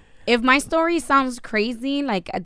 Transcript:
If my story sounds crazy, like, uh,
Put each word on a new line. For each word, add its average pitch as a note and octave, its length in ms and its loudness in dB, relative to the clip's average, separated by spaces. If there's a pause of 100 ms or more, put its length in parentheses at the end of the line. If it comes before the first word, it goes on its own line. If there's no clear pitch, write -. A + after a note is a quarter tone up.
(260)
If A#3 160 2
my B3+ 160 6
story E4 420 0
sounds C4 400 0
crazy, A#3+ 640 -4
like, G#3 300 -4
uh, F#3 140 -4